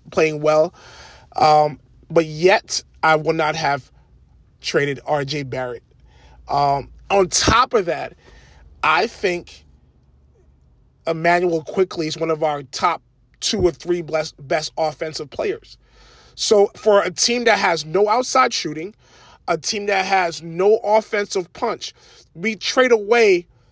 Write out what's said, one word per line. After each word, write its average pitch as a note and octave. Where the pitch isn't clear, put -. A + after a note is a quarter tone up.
playing D#3
well. D#3
Um, D3+
but E3
yet, D#3+
I D#3+
would D#3+
not D#3
have C#3+
traded C#3+
R D3
J C#3+
Barrett. B2+
Um, C#3+
on G3
top B3
of G3
that, C#3
I E3
think -
Emmanuel E3+
Quickley F3
is -
one D#3+
of D#3+
our D3
top -
two G3+
or F3
three F3
bless-, D#3
best D3+
offensive D#3
players. -
So G3+
for G3+
a F3
team A#3+
that G#3+
has E3+
no F3+
outside B3+
shooting, D#3+
a E3+
team G3+
that F#3+
has F3
no F#3
offensive G#3
punch, -
we G#3
trade B3+
away G#3